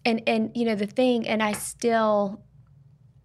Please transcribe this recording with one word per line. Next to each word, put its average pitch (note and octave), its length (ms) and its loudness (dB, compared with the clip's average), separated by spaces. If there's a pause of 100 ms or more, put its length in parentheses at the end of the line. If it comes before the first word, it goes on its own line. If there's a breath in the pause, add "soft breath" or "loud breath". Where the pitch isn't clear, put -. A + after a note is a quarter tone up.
And, A3+ 220 0
and, A3 300 0
you A#3 80 0
know, A3+ 100 0
the G3+ 120 -2
thing, B3 420 0
and A3 120 -2
I G#3+ 120 0
still, G#3+ 880 0 (840)